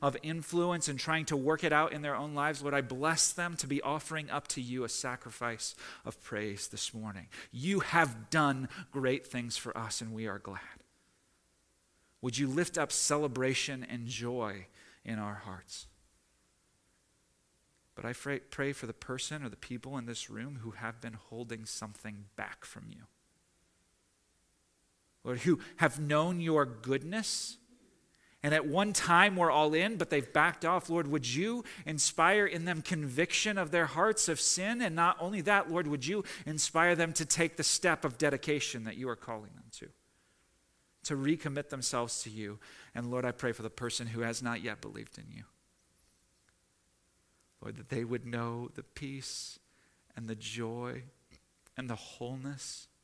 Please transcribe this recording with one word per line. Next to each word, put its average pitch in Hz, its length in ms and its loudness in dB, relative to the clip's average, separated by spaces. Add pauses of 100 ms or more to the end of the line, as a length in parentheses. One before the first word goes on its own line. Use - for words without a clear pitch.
of 139 220 2
influence 165 640 0
and 139 140 -2
trying 160 260 2
to 151 100 2
work 156 280 2
it 156 80 4
out 151 200 6
in 147 100 -6
their 143 120 -2
own 147 220 -4
lives, 143 260 0
Lord, 143 120 0
I 139 60 4
bless 135 520 2
them 175 240 -2
to 143 100 -4
be 139 160 0
offering 151 480 -4
up 143 180 -2
to - 120 -4
you 123 240 -2
a 113 40 -2
sacrifice 120 880 -4 (300)
of - 180 -10
praise 104 460 -4
this - 260 -6
morning. 104 320 -8 (240)
You 170 300 0
have 135 500 4
done 139 380 4 (240)
great 135 340 0
things 120 300 -6
for - 200 -6
us, 110 240 -4
and 113 120 -8
we 110 160 -4
are 98 100 -4
glad. 95 220 -10 (1600)
Would 123 180 -2
you 143 80 4
lift 165 320 0
up 147 140 0
celebration 131 880 2
and 120 240 -8
joy 113 600 -4 (380)
in 113 140 -4
our 104 260 -6
hearts? - 420 -12 (2000)
But - 120 -8
I 123 80 -4
fra-, 139 260 -4
pray 139 320 -4
for 135 140 -8
the 113 80 -8
person 139 500 -8
or 117 60 -6
the 98 60 -12
people 127 420 -10
in 117 80 -8
this 117 240 -8
room 120 320 -8
who 113 80 -8
have 113 320 -8
been 117 100 -10
holding 113 540 -10
something 104 580 -10 (120)
back 98 280 -10
from - 240 -14
you. - 140 -18 (2250)
Lord, 123 180 -4
who 165 180 6 (180)
have 147 240 2
known 156 400 2
your 156 240 4
goodness, 131 920 -2 (840)
and 147 120 4
at 156 120 4
one 190 280 2
time 185 420 8
were 170 140 8
all 151 240 8
in, 196 240 2
but 165 100 0
they've 143 240 0
backed 160 320 4
off. 170 240 2
Lord, 165 180 2
would 135 280 0
you 220 300 -2 (200)
inspire 170 600 4
in 165 180 -2
them 175 160 0
conviction 165 760 0
of 160 140 0
their 170 120 6
hearts 185 420 4
of 156 140 0
sin? 214 400 2
And 175 160 0
not 170 240 6
only 185 220 -2
that, 202 280 4
Lord, 165 160 0
would 143 200 0
you 196 180 0 (220)
inspire 165 500 4
them 165 160 2
to 160 140 0
take 165 320 2
the 160 40 0
step - 440 4
of 123 100 -2
dedication 143 680 0
that 110 120 -6
you 127 140 -6
are 113 60 -4
calling 107 380 -10
them 117 180 -20
to, - 160 -14 (1120)
to 151 120 -2
recommit 143 540 0
themselves 123 540 -2
to 113 80 -8
you? 107 280 -8 (360)
And 120 160 -4
Lord, 123 160 0
I 120 60 0
pray 120 200 0
for 110 100 -8
the 110 60 -6
person 120 380 -4
who 117 160 -2
has 117 200 -2
not 117 200 -2
yet 107 180 -6
believed 107 380 -12
in - 120 -16
you. - 120 -14 (2250)
Lord, 110 120 -10
that 113 140 -16
they 120 120 -2
would 120 240 -2
know 117 480 -4
the 135 80 -10
peace - 800 -10 (560)
and 117 100 -8
the 110 80 -4
joy 117 680 -6 (720)
and 127 120 -6
the 117 60 -2
wholeness 131 920 -8 (160)